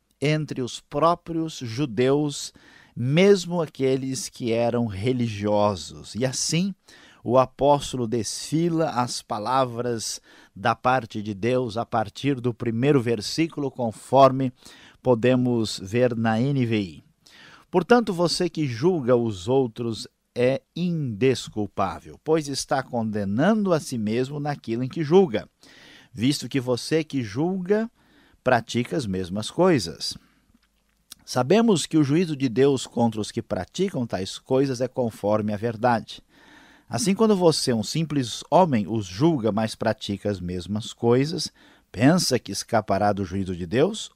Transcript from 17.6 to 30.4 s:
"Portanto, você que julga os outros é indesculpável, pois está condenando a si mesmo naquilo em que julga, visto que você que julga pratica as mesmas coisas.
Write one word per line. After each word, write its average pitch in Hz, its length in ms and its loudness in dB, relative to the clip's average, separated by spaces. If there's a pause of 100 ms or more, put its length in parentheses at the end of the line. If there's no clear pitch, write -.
"Portanto, 208 440 2
você 165 360 0
que 156 160 -4
julga 127 520 2
os 107 320 -2
outros 120 580 -2 (280)
é 127 260 0 (140)
indesculpável, 110 1500 -4
pois 156 240 0
está 135 340 -4
condenando 120 920 0
a 151 60 2
si - 180 -8
mesmo 123 420 -2
naquilo 127 440 -6
em 131 40 -4
que 165 160 -4
julga, 147 460 4 (640)
visto 131 340 0
que 131 140 -2
você 127 420 0
que 139 180 -6
julga 180 720 -2 (520)
pratica 123 520 0
as 143 100 -2
mesmas 92 460 -6
coisas. 135 640 0 (1080)